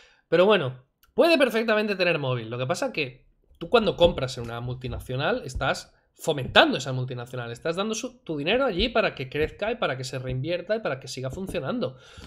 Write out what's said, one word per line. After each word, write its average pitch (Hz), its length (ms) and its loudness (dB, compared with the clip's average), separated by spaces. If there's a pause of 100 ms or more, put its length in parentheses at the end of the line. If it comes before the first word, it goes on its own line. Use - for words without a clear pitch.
(300)
Pero 190 160 6
bueno, 165 380 2 (320)
puede 320 220 8
perfectamente 220 580 2
tener 175 240 2
móvil. 127 300 -2
Lo 120 100 -6
que 131 80 -2
pasa 202 260 -2
que 135 320 -6 (320)
tú 170 120 -10
cuando 220 280 4
compras 151 400 2
en 120 60 -8
una 117 180 -8
multinacional 127 840 -4
estás - 520 -4 (180)
fomentando 165 640 2
esa 135 160 -4
multinacional, 123 580 -6
estás 160 260 -4
dando 220 180 -2
su, 240 240 -8
tu - 180 -6
dinero 196 280 0
allí 220 240 0
para 202 260 2
que 131 120 -8
crezca 151 440 -2
y 240 60 -4
para 151 200 -2
que 131 60 -8
se 131 160 -8
reinvierta 156 560 -4
y 226 40 -2
para 151 200 -4
que 135 80 -16
siga 131 240 -8
funcionando. 185 680 -4 (280)